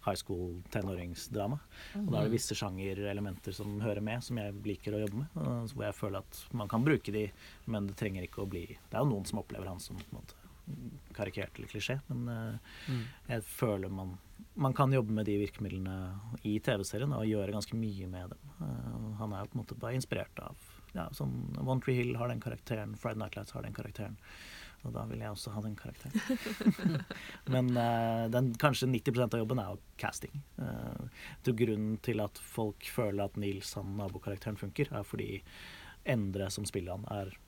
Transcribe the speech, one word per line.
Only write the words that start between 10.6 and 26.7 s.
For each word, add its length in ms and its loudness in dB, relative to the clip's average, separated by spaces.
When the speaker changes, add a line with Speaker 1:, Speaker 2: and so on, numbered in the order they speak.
Speaker 1:
karikert 420 -2
eller 100 -8
klisjé, 320 0
men, 180 0
eh, 300 -2
Speaker 3:
Mm. 120 0
Speaker 1:
jeg 140 0
føler 460 2
man, 280 -4
man 180 6
kan 180 8
jobbe 200 6
med 140 4
de 200 4
virkemidlene 720 -2
i 160 4
T 160 2
V-serien 380 0
og 120 2
gjøre 280 4
ganske 220 -2
mye 340 0
med 200 -6
dem. 100 -12
Eh, 560 -4
han 160 -2
er 100 -2
jo 80 -8
på 80 -8
en 60 -4
måte 140 -8
bare 160 -2
inspirert 440 -2
av, 160 -8
ja, 160 -2
sånn 460 -2
One 160 4
Tree 140 4
Hill 200 2
har 140 0
den 120 -2
karakteren, 560 -4
Friday 220 -2
Night 160 -4
Lights 160 -8
har 100 -6
den 120 -6
karakteren, 440 -6
og 100 -4
da 120 -2
vil 140 -4
jeg 120 -4
også 220 -6
ha 80 0
den 140 -2
karakteren. 360 -10